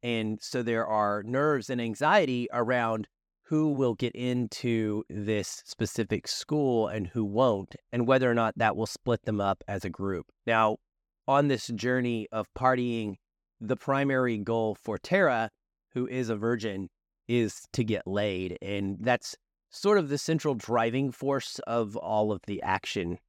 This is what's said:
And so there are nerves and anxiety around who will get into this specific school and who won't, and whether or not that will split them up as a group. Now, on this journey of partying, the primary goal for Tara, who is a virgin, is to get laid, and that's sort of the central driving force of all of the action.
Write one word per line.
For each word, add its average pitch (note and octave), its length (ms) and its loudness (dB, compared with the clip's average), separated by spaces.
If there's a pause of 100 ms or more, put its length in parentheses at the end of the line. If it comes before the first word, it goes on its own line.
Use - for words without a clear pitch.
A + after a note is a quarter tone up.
And A2 400 -2
so B2 220 -4
there A2+ 240 0
are G#2 360 2
nerves C3+ 460 0
and B2 100 -2
anxiety B2+ 720 2
around A#2 560 0 (360)
who D#3 260 2
will C3 240 2
get A#2 200 -2
into A#2 960 0
this G#2 560 -4
specific - 640 -2
school B2+ 640 0
and G2+ 180 -4
who A2 160 -2
won't, G2+ 540 2 (160)
and A#2 120 2
whether C3 240 4
or A#2+ 40 4
not A2+ 240 2
that G#2+ 180 4
will G#2+ 100 0
split - 380 -2
them G#2+ 160 -2
up G2 300 0
as G2+ 160 -4
a F#2+ 40 -4
group. F#2+ 360 -6 (200)
Now, A2 340 4 (500)
on C#3+ 180 4
this C3 200 0
journey A#2+ 680 -2
of A2 140 -4 (100)
partying, B2 580 0 (460)
the A2+ 160 -2
primary C3+ 600 0
goal A2 380 0
for G#2 220 -6
Tara, C#3 520 2 (440)
who B2+ 140 -2
is B2+ 200 -4
a A2+ 80 0
virgin, G#2 540 -2 (400)
is A#2 320 0 (100)
to A#2+ 140 0
get G#2+ 200 -2
laid, F#2 560 -2
and G2+ 380 -4
that's B2 380 -2 (320)
sort G3+ 280 2
of D#3 120 2
the C#3+ 80 0
central D#3 380 0
driving A#2 580 0
force - 540 -4
of A2+ 280 -2
all G#2+ 380 0
of F#2+ 140 -6
the G2+ 140 -4
action. F2+ 560 -2 (120)